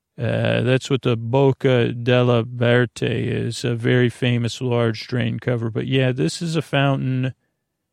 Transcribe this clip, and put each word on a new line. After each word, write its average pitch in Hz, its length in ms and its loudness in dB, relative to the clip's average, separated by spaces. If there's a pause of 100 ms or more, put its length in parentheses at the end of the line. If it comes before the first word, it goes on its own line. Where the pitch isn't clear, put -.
(160)
uh, 117 460 0
that's 127 300 0
what 131 100 0
the 123 160 0
Bocca 120 840 2
della 123 400 4
Verte 120 580 0
is, 117 640 -4
a 123 80 0
very 123 360 2
famous 120 520 -2
large 120 460 -2
drain 117 320 -4
cover. 117 320 -4
But 123 160 -6
yeah, 131 240 2
this 147 280 -4
is 165 160 -4
a 160 60 0
fountain, 135 720 -2 (600)